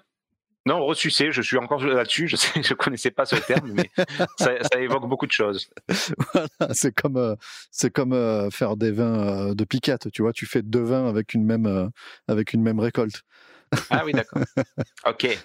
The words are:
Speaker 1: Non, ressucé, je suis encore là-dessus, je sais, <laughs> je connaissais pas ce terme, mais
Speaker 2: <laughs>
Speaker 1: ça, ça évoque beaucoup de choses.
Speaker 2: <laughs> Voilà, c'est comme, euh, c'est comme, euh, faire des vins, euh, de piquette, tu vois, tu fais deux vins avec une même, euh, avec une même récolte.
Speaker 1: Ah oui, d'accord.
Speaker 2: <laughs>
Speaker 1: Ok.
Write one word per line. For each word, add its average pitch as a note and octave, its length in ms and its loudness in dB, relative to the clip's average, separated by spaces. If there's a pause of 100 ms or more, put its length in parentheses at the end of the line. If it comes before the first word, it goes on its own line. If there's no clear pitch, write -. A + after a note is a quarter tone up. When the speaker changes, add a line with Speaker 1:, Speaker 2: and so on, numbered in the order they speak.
(640)
Speaker 1:
Non, D3+ 200 2
ressucé, D3+ 460 0
je C3 100 0
suis - 160 0
encore C3 280 0
là-dessus, C3 420 2
je - 80 -2
sais, - 260 0
<laughs> - 0 -
je C3+ 120 2
connaissais B2+ 380 0
pas C3+ 140 0
ce A#2+ 120 0
terme, B2 360 0
mais - 220 0
Speaker 2:
<laughs> - 420 -2
Speaker 1:
ça, C3 140 4 (180)
ça B2+ 120 2
évoque B2+ 260 0
beaucoup C3 180 -2
de C#3 60 -6
choses. G#2 380 0 (180)
Speaker 2:
<laughs> - 460 -2
Voilà, D#3+ 160 0 (240)
c'est B2+ 200 0
comme, C#3 220 -2
euh, A#2 200 0 (360)
c'est - 180 0
comme, C3 220 0
euh, A2 380 2
faire G#2+ 260 -2
des A2 160 0
vins, G#2 600 0
euh, - 40 -2
de A2 80 0
piquette, B2+ 480 -2
tu - 120 -2
vois, A2+ 100 2
tu - 120 -10
fais A#2+ 160 0
deux A2+ 220 0
vins B2+ 240 0
avec G#2+ 260 -2
une A2 120 2
même, A2+ 220 2
euh, F#2+ 200 0 (400)
avec G#2+ 240 0
une A2+ 120 2
même A2 180 2
récolte. A2+ 400 0 (680)
Speaker 1:
Ah D3 160 2
oui, D3+ 80 0
d'accord. C3+ 280 -2 (320)
Speaker 2:
<laughs> - 340 -8
Speaker 1:
Ok. A#2 200 0 (180)